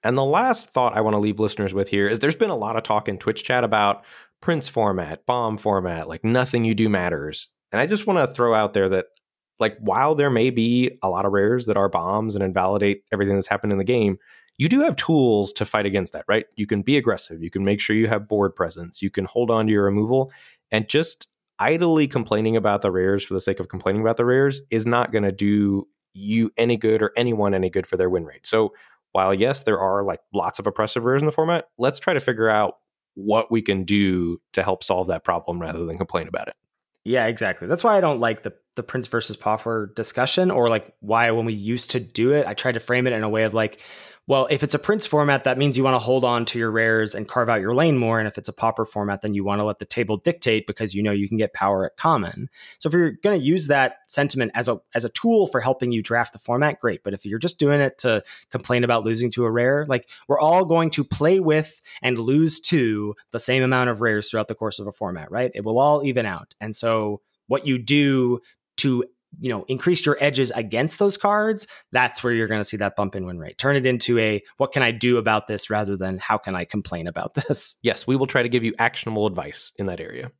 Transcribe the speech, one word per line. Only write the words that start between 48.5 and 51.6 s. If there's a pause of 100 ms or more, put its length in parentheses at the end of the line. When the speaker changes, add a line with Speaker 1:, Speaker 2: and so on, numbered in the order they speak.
Speaker 2:
Pauper
format,
then
you
wanna
let
the
table
dictate
because
you
know
you
can
get
power